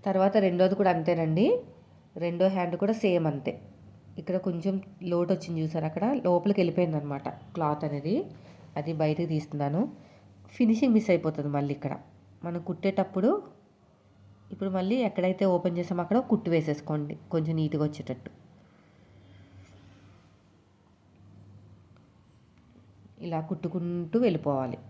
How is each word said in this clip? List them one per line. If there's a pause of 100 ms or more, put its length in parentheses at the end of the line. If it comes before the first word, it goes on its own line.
తర్వాత (120)
రెండోది
కూడా
అంతేనండి. (760)
రెండో (100)
హ్యాండ్
కూడా (100)
సేమ్
అంతే. (680)
ఇక్కడ (120)
కొంచెం (380)
లోటు
వచ్చింది
చూసారు,
అక్కడ (200)
లోపలికి
వెళ్ళిపోయిందనమాట (280)
క్లాత్
అనేది. (640)
అది (100)
బయటకు
తీస్తున్నాను. (760)
ఫినిషింగ్
మిస్
అయిపోతుంది
మళ్ళీ
ఇక్కడ. (520)
మనం (100)
కుట్టేటప్పుడు (1200)
ఇప్పుడు
మళ్ళీ (120)
ఎక్కడైతే (100)
ఓపెన్
చేసామో
అక్కడ (140)
కుట్టు
వేసేసుకోండి (180)
కొంచెం
నీట్‌గా
వచ్చేటట్టు. (4000)
ఇలా (100)
కుట్టుకుంటూ
వెళ్ళిపోవాలి. (120)